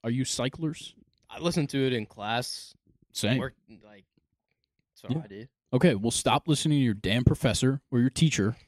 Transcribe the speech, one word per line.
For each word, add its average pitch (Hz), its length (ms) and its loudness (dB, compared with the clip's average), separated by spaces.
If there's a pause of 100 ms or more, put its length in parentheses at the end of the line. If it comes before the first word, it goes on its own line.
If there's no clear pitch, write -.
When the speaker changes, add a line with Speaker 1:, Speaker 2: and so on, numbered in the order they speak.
Speaker 1:
are 117 60 -2
you 131 140 0
cyclers? 147 680 -6 (340)
Speaker 2:
I 117 120 -16
listen 160 280 -2
to 135 180 0
it 131 60 0
in 110 140 -4
class. - 680 -6 (380)
Speaker 1:
Same. 120 260 0
Speaker 2:
Work, 127 160 -6 (300)
like, 104 200 -20 (920)
that's - 80 -20
what - 100 -6
Speaker 1:
Yeah. 156 120 -4
Speaker 2:
I - 20 -20
do. 104 200 -16 (260)
Speaker 1:
Okay, 127 240 6
well, 110 140 0
stop - 380 0
listening 151 300 2
to 135 60 4
your 113 100 2
damn 107 300 0
professor 135 560 2 (100)
or 127 100 2
your 127 100 4
teacher 120 460 0 (120)